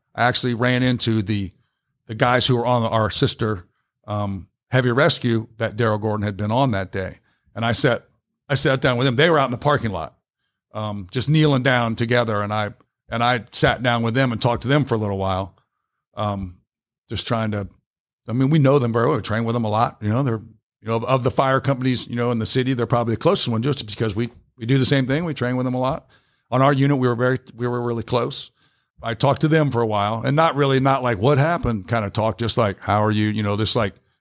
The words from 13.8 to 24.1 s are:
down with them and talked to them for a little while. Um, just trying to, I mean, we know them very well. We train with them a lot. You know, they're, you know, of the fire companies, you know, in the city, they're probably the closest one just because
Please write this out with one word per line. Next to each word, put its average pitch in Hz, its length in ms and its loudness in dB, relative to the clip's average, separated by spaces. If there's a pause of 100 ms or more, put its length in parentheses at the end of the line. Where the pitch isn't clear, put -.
down 120 220 0
with 113 100 0
them 131 180 2
and 107 80 -6
talked 120 220 0
to 113 60 -8
them 139 180 2
for - 80 -4
a 113 60 0
little 101 180 -2
while. 95 380 -4 (580)
Um, 101 440 -6 (520)
just 110 180 -6
trying 113 240 -2
to, 101 160 -4 (640)
I 113 40 -6
mean, 131 180 2
we 165 80 4
know 139 180 6
them 120 160 0
very 117 140 2
well. 151 80 0
We 113 80 -4
train 110 220 -2
with 113 100 -2
them 120 100 -2
a 107 40 -2
lot. 113 300 0
You 104 100 -4
know, 117 120 0
they're, 113 200 -2 (400)
you 107 60 -20
know, 113 100 0
of 123 260 0
the 123 80 2
fire 135 280 2
companies, 127 480 -2
you 117 80 -8
know, 120 140 -2
in 120 80 0
the 110 80 -2
city, 131 280 0
they're 120 120 -2
probably 117 300 0
the 104 60 -4
closest 185 260 2
one 113 160 0
just 139 240 -2
because 107 280 -4